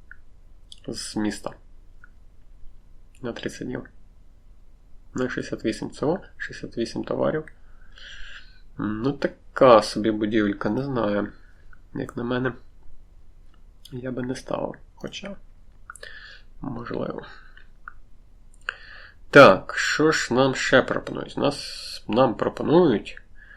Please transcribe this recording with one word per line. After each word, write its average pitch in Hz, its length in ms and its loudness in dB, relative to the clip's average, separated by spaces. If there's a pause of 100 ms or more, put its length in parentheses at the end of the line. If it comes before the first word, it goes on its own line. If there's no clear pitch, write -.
(880)
з - 300 -8
міста. 107 340 -2 (1700)
На 117 100 -6
тридцять - 340 -8
днів. 123 180 -6 (1300)
Ну, 127 140 0
шістдесят - 360 -6
вісім 110 260 -2
Ц - 160 -4
О, 170 120 2 (180)
шістдесят - 420 -10
вісім 113 260 -4
товарів. 151 400 0 (1300)
Ну, 107 340 -2
така - 720 6
собі 110 280 0
будівелька, 107 600 0
не 120 120 -2
знаю. 104 500 -2 (600)
Як - 220 -6
на 120 60 -6
мене, 123 300 -2 (1400)
я 127 180 -8
би 123 120 -4
не 127 140 -4
ставив, - 380 -4 (200)
хоча, - 420 -10 (1200)
можливо. - 640 -6 (2000)
Так, 101 460 10
що - 360 2
ж - 220 0
нам 131 200 4
ще - 280 6
пропонують? - 540 -4
Нас, - 720 -4
нам 113 260 4
пропонують 127 880 2 (340)